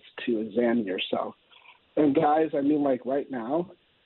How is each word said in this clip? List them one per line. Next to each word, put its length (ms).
to 140
examine 460
yourself. 500
And 160
guys, 400
I 60
mean, 240
like, 220
right 260
now, 400